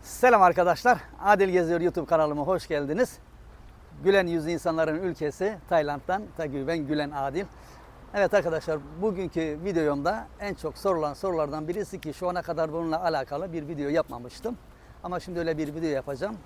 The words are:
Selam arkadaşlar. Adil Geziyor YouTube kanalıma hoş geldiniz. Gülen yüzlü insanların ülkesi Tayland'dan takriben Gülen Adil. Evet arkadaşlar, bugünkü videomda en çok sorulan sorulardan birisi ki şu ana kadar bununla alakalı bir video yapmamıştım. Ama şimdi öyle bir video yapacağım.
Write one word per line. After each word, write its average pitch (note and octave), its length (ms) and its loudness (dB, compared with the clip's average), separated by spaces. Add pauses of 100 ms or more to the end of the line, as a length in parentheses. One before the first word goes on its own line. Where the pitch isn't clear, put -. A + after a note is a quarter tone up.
(160)
Selam A#3+ 260 8
arkadaşlar. F3+ 560 6 (260)
Adil G3 260 6
Geziyor E3+ 320 2
YouTube E3+ 240 0
kanalıma D3+ 420 2
hoş F3+ 200 0
geldiniz. D3+ 500 -2 (840)
Gülen F#3+ 240 6
yüzlü E3 240 -2
insanların D#3+ 520 0
ülkesi F#3 540 -2 (120)
Tayland'dan D#3+ 540 0 (140)
takriben C#3+ 400 -4
Gülen D3 340 -2
Adil. C#3 340 -4 (680)
Evet G3+ 200 2
arkadaşlar, D#3+ 460 0 (220)
bugünkü E3+ 640 -2
videomda E3 640 0 (120)
en G3+ 140 -6
çok D#3 240 -8
sorulan D#3 360 0
sorulardan D#3 540 -2
birisi F#3 340 -6
ki D3+ 120 -8
şu F3+ 160 -4
ana F3 120 -2
kadar D#3+ 320 -2
bununla E3 300 -2
alakalı D#3+ 500 -2
bir D#3 140 -6
video C#3+ 220 -4
yapmamıştım. D3 680 -4 (460)
Ama F3+ 160 -6
şimdi F3 200 -6
öyle E3 180 0
bir D3+ 180 -4
video E3 140 -2
yapacağım. C#3+ 560 -4